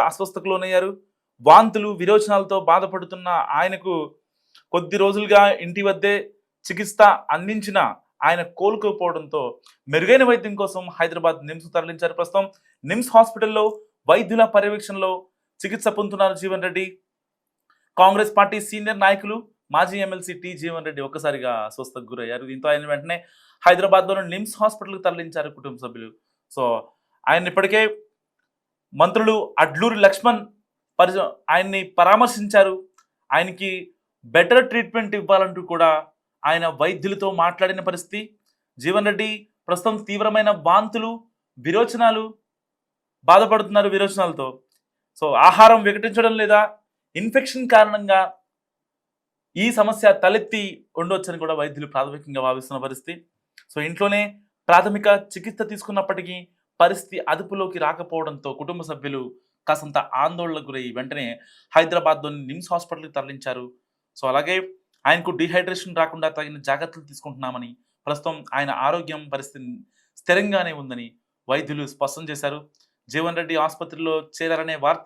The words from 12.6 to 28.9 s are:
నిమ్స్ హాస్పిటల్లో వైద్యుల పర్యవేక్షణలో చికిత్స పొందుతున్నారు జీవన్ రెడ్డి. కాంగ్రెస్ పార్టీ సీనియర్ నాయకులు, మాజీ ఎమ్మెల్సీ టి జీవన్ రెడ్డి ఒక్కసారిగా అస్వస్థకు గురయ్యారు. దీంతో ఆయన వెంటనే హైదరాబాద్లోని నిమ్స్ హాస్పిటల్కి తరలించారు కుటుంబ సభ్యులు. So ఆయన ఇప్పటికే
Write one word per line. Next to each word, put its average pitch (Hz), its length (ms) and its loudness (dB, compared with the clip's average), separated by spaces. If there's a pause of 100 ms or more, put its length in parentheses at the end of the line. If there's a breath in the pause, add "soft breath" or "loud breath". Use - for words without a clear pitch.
నిమ్స్ 220 320 -4
హాస్పిటల్లో 220 480 4 (460)
వైద్యుల 220 360 4 (100)
పర్యవేక్షణలో 202 560 -2 (480)
చికిత్స 220 280 -6 (100)
పొందుతున్నారు 196 420 0
జీవన్ 185 260 -6
రెడ్డి. 185 200 -4 (1120)
కాంగ్రెస్ 202 400 6
పార్టీ 202 200 2 (120)
సీనియర్ 208 340 -6
నాయకులు, 202 320 2 (400)
మాజీ 185 300 0
ఎమ్మెల్సీ 185 360 -12
టి 180 80 -14 (120)
జీవన్ 165 260 -8
రెడ్డి 147 200 -10
ఒక్కసారిగా 139 440 -6 (160)
అస్వస్థకు 123 440 -16
గురయ్యారు. 120 380 -10
దీంతో 135 220 -8
ఆయన 147 200 -2
వెంటనే 156 260 -6 (460 soft breath)
హైదరాబాద్లోని 190 680 4
నిమ్స్ 214 280 -10
హాస్పిటల్కి 196 440 -4
తరలించారు 165 520 -4
కుటుంబ 127 260 -14
సభ్యులు. 117 260 -14 (460)
So 135 80 -4 (680)
ఆయన 175 220 2
ఇప్పటికే 196 300 2 (1120)